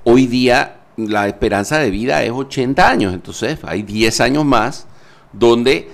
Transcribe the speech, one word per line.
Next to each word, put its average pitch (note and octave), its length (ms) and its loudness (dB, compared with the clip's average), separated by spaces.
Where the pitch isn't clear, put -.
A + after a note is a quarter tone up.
hoy B2 240 4
día B2 540 0
la G#2 300 -2
esperanza G2+ 520 -2
de C3 100 0
vida A#2+ 340 -2
es A2 80 -4
ochenta C3+ 580 -2
años, G2+ 240 0
entonces A#2 500 -8
hay F2 200 -6
diez G#2+ 380 -2
años C3+ 240 0
más B2 400 -2
donde A#2 640 2